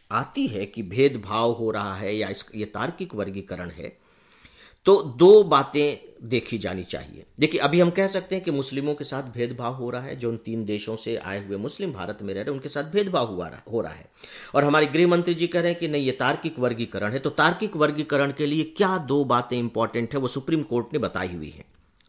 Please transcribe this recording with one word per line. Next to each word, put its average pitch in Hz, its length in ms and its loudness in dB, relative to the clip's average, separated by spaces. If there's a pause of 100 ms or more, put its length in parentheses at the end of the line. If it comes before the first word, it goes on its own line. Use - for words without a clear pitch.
(120)
आती 202 360 -2
है 104 180 -4
कि - 180 -10
भेदभाव 113 680 2
हो 113 200 -2
रहा 104 240 -4
है 101 220 -4
या 101 120 -2
इस, 98 160 -8 (100)
ये 107 100 -4
तार्किक 156 500 -8
वर्गीकरण 95 540 -8
है, - 340 -14 (840)
तो 196 180 8
दो 175 400 10
बातें 147 680 2 (140)
देखी 117 340 -2
जानी 95 260 -4
चाहिए। 71 420 -12 (140)
देखिए, 156 200 2
अभी 147 200 2
हम 175 100 6
कह 190 180 0
सकते 190 280 -4
हैं 185 80 -6
कि 175 80 -4
मुस्लिमों 139 440 -2
के 147 80 -12
साथ 135 200 -6
भेदभाव 120 500 -6
हो 127 160 -6
रहा 123 120 -6
है, 135 140 -10
जो 120 140 -4
उन 117 80 -2
तीन 113 280 -6
देशों 107 300 -4
से 110 220 -4
आए 98 280 -6
हुए 98 120 -6
मुस्लिम 151 360 -6
भारत 92 280 -8
में 98 120 -6
रह 95 80 -4
रहे - 20 -6
हैं, 143 80 -4
उनके 139 180 -8
साथ 143 140 -4
भेदभाव 160 500 0
हुआ 87 140 -6
रहा, - 240 -16
हो 113 100 0
रहा 82 100 -6
है। - 200 -18 (440)
और 143 80 6
हमारे 151 220 4
गृह 156 220 4
मंत्री 175 260 2
जी 165 140 -2
कह 175 140 0
रहे 175 100 0
हैं 170 80 -6
कि 170 80 -4
नहीं, 147 180 -2
ये 127 60 2
तार्किक 131 480 -2
वर्गीकरण 113 520 -2
है। 131 80 -4
तो 143 100 -2
तार्किक 175 460 0
वर्गीकरण 147 560 0
के 147 140 -2
लिए 151 180 0
क्या 185 340 0
दो 143 260 0
बातें 123 360 0
important 117 540 -2
है, 143 60 -2
वो 131 80 -2
सुप्रीम 147 360 -2
कोर्ट 120 300 -2
ने 151 60 -2
बताई 92 340 -2
हुई 78 160 -10
है। 73 160 -20 (440)